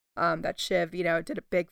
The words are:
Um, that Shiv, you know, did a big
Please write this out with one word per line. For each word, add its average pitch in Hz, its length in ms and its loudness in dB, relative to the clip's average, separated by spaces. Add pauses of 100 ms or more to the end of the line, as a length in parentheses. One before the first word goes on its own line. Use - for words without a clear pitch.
(180)
Um, 165 240 2
that - 180 -4
Shiv, 175 360 0
you 180 80 -2
know, 170 180 2
did 285 160 -6
a 175 60 -10
big 175 280 0